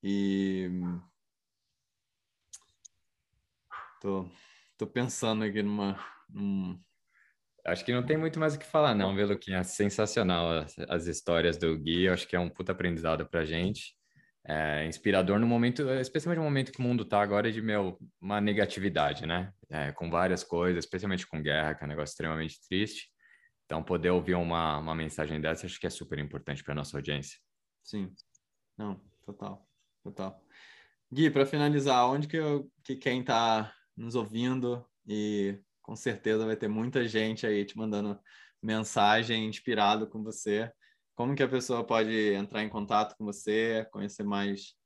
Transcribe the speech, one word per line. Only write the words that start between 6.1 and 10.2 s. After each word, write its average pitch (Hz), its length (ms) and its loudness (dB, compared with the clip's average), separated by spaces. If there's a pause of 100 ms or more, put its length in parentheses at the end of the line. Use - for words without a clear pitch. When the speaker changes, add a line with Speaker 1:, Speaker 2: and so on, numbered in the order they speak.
Speaker 1:
num 95 500 -4 (880)
Speaker 2:
Acho 90 200 -2
que 117 80 0
não 123 120 0
tem 151 120 2
muito 160 240 -2
mais 156 140 2
o 143 40 -8
que - 80 -14
falar, 151 260 4
não, 95 220 2
viu, 101 140 2
Luquinha? 95 340 0
Sensacional 92 880 2